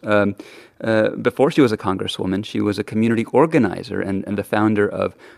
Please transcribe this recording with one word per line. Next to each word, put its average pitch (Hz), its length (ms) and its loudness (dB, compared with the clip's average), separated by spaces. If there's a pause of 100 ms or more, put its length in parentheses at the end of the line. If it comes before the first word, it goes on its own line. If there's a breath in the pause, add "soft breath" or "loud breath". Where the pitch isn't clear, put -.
um, 101 320 2 (480 loud breath)
uh, 110 260 2
before 120 400 0
she - 120 2
was 123 100 4
a 107 60 0
congresswoman, 95 680 -4
she - 160 -4
was 104 160 0
a 107 60 -2
community 110 420 0
organizer 110 720 0
and, 95 280 -4
and 101 100 -6
the 98 60 -2
founder 107 440 2
of 95 280 -4 (220 loud breath)